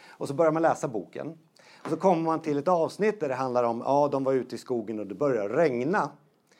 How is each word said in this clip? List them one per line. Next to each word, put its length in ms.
Och 180
så 60
börjar 180
man 100
läsa 260
boken. 500
Och 60
så 60
kommer 260
man 180
till 180
ett 100
avsnitt 520
där 80
det 60
handlar 300
om, 200
ja, 280
de 120
var 80
ute 220
i 40
skogen 420
och 60
det 80
börjar 340
regna. 600